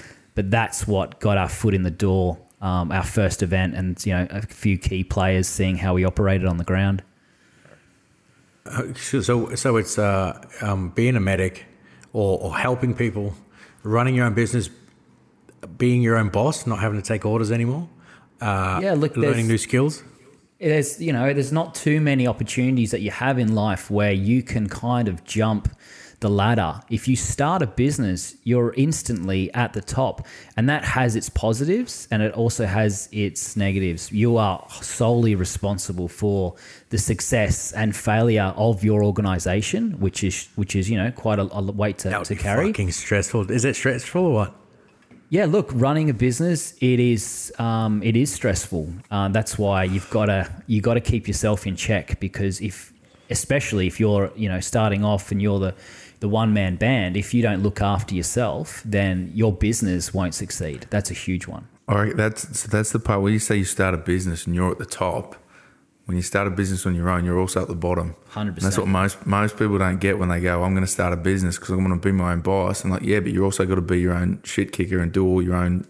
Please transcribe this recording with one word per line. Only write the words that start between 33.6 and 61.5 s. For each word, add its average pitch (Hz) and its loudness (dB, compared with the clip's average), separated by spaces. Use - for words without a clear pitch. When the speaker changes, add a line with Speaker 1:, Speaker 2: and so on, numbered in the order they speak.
Speaker 1:
You 117 4
are 101 0
solely 117 2
responsible 92 -4
for 98 -2
the 113 -2
success - 0
and 107 -2
failure 107 2
of 107 0
your 104 4
organisation, 104 0
which 95 -2
is, - -2
which 101 -4
is, 98 0
you 113 2
know, 104 0
quite 107 -2
a, 98 0
a 101 -4
weight 101 -2
to, - -4
Speaker 2:
That 98 -2
would 95 -6
Speaker 1:
to 101 -4
Speaker 2:
be 90 -8
Speaker 1:
carry. 113 0
Speaker 2:
fucking 98 -2
stressful. 101 -2
Is 117 0
it 135 0
stressful 135 -2
or 170 4
what? 104 0
Speaker 1:
Yeah, 190 4
look, 175 2
running 147 2
a 139 2
business, 127 0
it 127 4
is, 120 0
um, 113 0
it 113 2
is 139 2
stressful. 90 -2
Uh, 101 0
that's 107 0
why 98 2
you've 92 -2
gotta, 104 0
you 107 2
gotta 117 2
keep - -2
yourself 104 -2
in 95 -4
check, - -2
because 98 -4
if, - -10
especially 104 0
if - -2
you're, 104 2
you 107 -2
know, 92 -2
starting 104 0
off 104 0
and 101 0
you're 101 2
the, 95 -2
the 104 -2
one-man 107 2
band, 107 0
if 101 -4
you 120 4
don't 104 2
look 101 0
after 101 0
yourself, 104 -2
then 95 0
your 110 2
business 95 0
won't 90 -2
succeed. 80 -8
That's 101 -2
a 87 -6
huge 92 -4
one. - -14